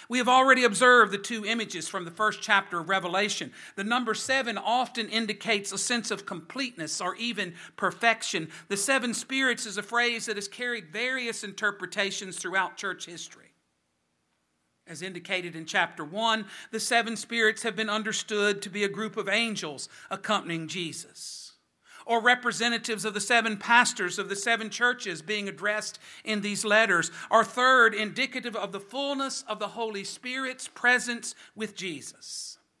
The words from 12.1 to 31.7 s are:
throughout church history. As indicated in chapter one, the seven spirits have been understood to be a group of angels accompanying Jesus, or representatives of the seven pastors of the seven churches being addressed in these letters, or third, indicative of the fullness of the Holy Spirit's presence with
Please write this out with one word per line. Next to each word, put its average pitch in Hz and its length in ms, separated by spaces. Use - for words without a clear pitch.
throughout 185 400
church 180 300
history. - 460
As 160 140
indicated 175 560
in 160 80
chapter 170 400
one, 220 400
the 226 100
seven 233 360
spirits 220 460
have 220 120
been 220 140
understood 208 720
to 202 80
be 202 160
a 196 40
group 208 280
of 190 140
angels 202 580
accompanying 165 580
Jesus, - 840
or 233 160
representatives 233 840
of 202 80
the 202 60
seven 226 360
pastors 226 640
of 180 100
the 196 80
seven 226 320
churches 214 540
being 202 260
addressed 208 500
in 214 200
these 202 240
letters, 208 440
or 220 120
third, 247 520
indicative 240 600
of 196 180
the 190 80
fullness 269 680
of 214 100
the 208 100
Holy 202 360
Spirit's 254 640
presence 240 640
with 208 180